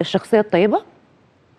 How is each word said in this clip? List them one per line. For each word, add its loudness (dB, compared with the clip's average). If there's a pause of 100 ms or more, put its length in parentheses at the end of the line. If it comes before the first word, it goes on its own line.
الشخصية 0
الطيبة، 0 (760)